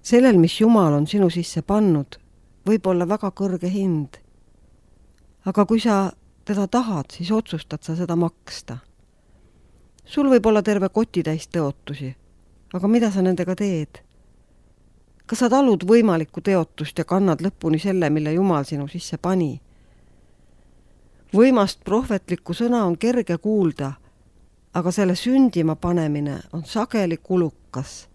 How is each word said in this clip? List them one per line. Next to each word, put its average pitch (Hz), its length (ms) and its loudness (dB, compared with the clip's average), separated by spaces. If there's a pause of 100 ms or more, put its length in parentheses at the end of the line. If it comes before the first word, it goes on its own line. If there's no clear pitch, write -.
Sellel, 240 320 6
mis 170 240 4
Jumal 214 320 4
on 147 160 0
sinu 196 240 2
sisse 165 320 -6
pannud, 190 540 0 (500)
võib 214 180 0
olla 180 220 0
väga 202 240 -2
kõrge 185 400 -4
hind. 180 460 -2 (1300)
Aga 202 160 2
kui 220 160 2
sa 196 300 0 (340)
teda 202 240 -2
tahad, 220 400 -2
siis 175 240 -10
otsustad 175 480 -6
sa 165 160 -8
seda 175 200 -4
maksta. - 600 -6 (1300)
Sul 277 240 0
võib 240 160 4
olla 214 180 4
terve 196 300 0
kotitäis 160 560 -2
tõotusi, 143 640 -6 (640)
aga 185 120 0
mida 226 220 4
sa 185 140 0
nendega 180 320 -2
teed? 180 460 -4 (1200)
Kas - 160 -6
sa 247 80 2
talud 226 400 2
võimalikku 190 560 2
tõotust 175 560 -2
ja - 80 -4
kannad 185 320 2
lõpuni 160 400 -2
selle, 185 320 0
mille 151 240 -2
Jumal 175 320 0
sinu 143 240 -6
sisse 175 240 -10
pani? 175 380 -2 (1800)
Võimast 220 480 4
prohvetlikku 196 720 -4
sõna 240 320 0
on 175 160 -2
kerge 226 400 -2
kuulda, 170 540 -2 (840)
aga 175 160 -2
selle 185 240 0
sündima 226 640 2
panemine 151 640 -2 (100)
on 160 160 -10
sageli 196 480 -2
kulukas - 880 -4 (100)